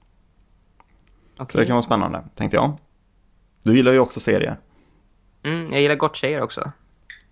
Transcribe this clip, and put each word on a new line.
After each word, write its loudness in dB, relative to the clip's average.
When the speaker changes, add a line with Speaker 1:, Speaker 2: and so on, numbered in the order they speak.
Speaker 1:
Okej. -12
Speaker 2:
Så -2
det 2
kan 0
vara 2
spännande, -2
tänkte -2
jag. 2
Du 4
gillar 6
ju 6
också 0
serier. 0
Speaker 1:
Mm, -6
jag 2
gillar 4
gott -2
tjejer -4
också. -8